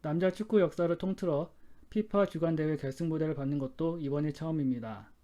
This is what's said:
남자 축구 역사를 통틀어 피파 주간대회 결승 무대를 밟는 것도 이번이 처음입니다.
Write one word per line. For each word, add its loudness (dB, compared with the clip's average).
남자 2
축구 2
역사를 2
통틀어 -2
피파 2
주간대회 0
결승 -4
무대를 0
밟는 -2
것도 -2
이번이 -2
처음입니다. -4